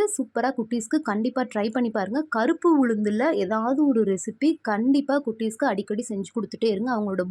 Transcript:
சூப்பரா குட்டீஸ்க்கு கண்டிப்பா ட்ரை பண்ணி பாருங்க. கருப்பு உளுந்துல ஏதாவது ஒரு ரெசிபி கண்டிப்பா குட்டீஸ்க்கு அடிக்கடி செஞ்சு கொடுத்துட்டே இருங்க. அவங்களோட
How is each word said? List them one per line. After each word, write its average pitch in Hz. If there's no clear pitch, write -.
சூப்பரா 262
குட்டீஸ்க்கு 233
கண்டிப்பா 240
ட்ரை 214
பண்ணி 240
பாருங்க. 220
கருப்பு 294
உளுந்துல 220
ஏதாவது 220
ஒரு 226
ரெசிபி 220
கண்டிப்பா 277
குட்டீஸ்க்கு 220
அடிக்கடி 214
செஞ்சு 196
கொடுத்துட்டே 220
இருங்க. 226
அவங்களோட 208